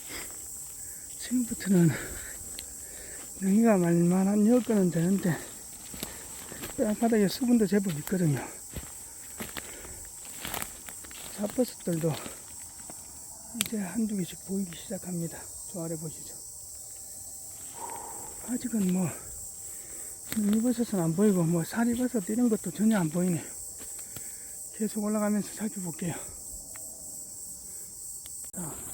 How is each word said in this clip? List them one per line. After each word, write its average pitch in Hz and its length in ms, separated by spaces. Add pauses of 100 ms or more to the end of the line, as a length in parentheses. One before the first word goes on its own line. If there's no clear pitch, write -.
(1200)
지금부터는 202 680 (1500)
능이가 202 380
말만한 180 680
여건은 220 440
되는데 170 440 (1700)
바닥에 220 280
수분도 240 380
제법 196 320
있거든요. 151 420 (3000)
잡버섯들도 180 760 (1400)
이제 226 220
한두 208 380
개씩 - 300
보이기 185 300
시작합니다. 170 600 (340)
저 170 120
아래 165 120
보시죠. 156 380 (2250)
아직은 226 420
뭐 180 160 (1300)
능이버섯은 214 680
안 160 140
보이고, 196 260
뭐, 165 220
사리버섯 233 640
이런 240 200
것도 214 220
전혀 214 280
안 165 120
보이네요. 175 320 (1300)
계속 214 280
올라가면서 208 500
살펴볼게요. 180 600 (2500)
자, 165 220 (200)